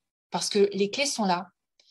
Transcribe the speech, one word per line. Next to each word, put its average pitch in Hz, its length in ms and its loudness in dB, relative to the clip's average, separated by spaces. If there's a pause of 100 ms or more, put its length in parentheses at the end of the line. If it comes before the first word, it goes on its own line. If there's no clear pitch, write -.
(300)
Parce - 200 -4
que 202 240 4
les 196 160 0
clés 277 160 -2
sont 240 180 -2
là 185 240 0 (420)